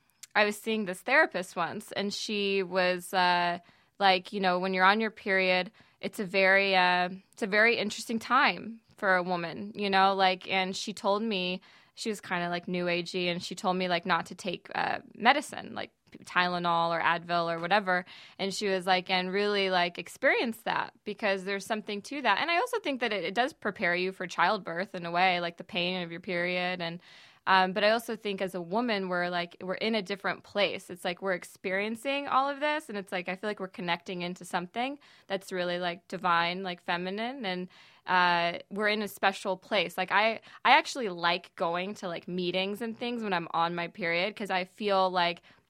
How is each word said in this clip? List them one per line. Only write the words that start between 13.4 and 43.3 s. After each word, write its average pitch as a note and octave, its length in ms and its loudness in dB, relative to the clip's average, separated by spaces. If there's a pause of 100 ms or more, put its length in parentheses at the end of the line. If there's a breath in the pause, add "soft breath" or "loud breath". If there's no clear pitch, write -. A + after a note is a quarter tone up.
she - 120 -10
told F#3 220 0
me, F#3 100 0
like, F3 180 0
not F3+ 220 0
to F#3 80 -14
take, F3 400 -8
uh, - 240 0 (160)
medicine, - 580 0
like, G#2+ 160 -10 (360)
Tylenol F3 680 2
or E3 100 -2
Advil E3+ 500 0
or E3 80 -4
whatever. F3+ 460 2 (320 loud breath)
And F#3+ 160 -4
she G#3 140 -4
was F#3+ 180 0
like, F#3 240 2
"And F#3 240 0
really, G3+ 380 2
like, F3 260 0
experience C4 640 -2
that - 320 -4 (120)
because G3 380 -2
there's G3 220 -6
something G#3+ 380 -6
to C#4+ 180 -8
that." G#3+ 180 2
And D#4+ 120 -2
I E4+ 60 2
also A#4+ 240 0
think C#4 200 -4
that A#3+ 100 0
it, G3 120 -2
it F#3+ 100 -4
does B3 180 0
prepare F#3+ 440 -2
you F3+ 160 0
for F#3 160 -8
childbirth F3 680 0
in E3+ 140 -8
a E3+ 40 -6
way, F3 300 4
like, F3 160 -6
the F#3 60 -14
pain F3+ 400 -4
of E3+ 80 -10
your E3+ 100 -10
period. F3+ 600 -2
And, E3+ 180 -6 (480 loud breath)
um, F#3 260 4
but G3+ 100 2
I G#3 60 6
also A3+ 260 0
think G3+ 280 -6
as F#3+ 100 -4
a F#3 80 -6
woman, G3 480 -2
we're, F3 200 0
like, F3 300 -4
we're F#3 140 -6
in A3 220 0
a G#3+ 80 0
different F#3+ 400 -4
place. - 480 -2
It's F3+ 120 -12
like F3+ 200 -6
we're F#3+ 100 0
experiencing A3 920 -4
all C4+ 200 2
of C#4+ 120 -4
this, D4+ 300 -2
and G#3 80 -6
it's F#3+ 140 -8
like F3+ 160 -4
I F#3 80 -4
feel G#3+ 140 -6
like G#3 100 -6
we're F#3+ 80 -6
connecting F3 540 -4
into F3+ 240 -8
something A#3 540 -4 (280 soft breath)
that's G3 240 -6
really, F3+ 280 -2
like, F3+ 280 -6
divine, F3 540 2
like, F3+ 220 -8
feminine, G3+ 600 -4
and, F3+ 260 -4 (360 loud breath)
uh, F3 540 2 (100)
we're G3+ 200 -2
in G#3+ 120 0
a G3+ 60 -4
special G3 500 -2
place. F3+ 400 -2
Like, F#3 140 -4
I, G#3+ 300 2 (220 loud breath)
I B3+ 140 8
actually C#4 320 -2
like F3 460 -2
going F3+ 400 -2
to, G3+ 120 -10
like, E3 200 -8
meetings F#3 560 -2
and A3+ 160 -6
things A#3+ 240 -6
when G#3 100 0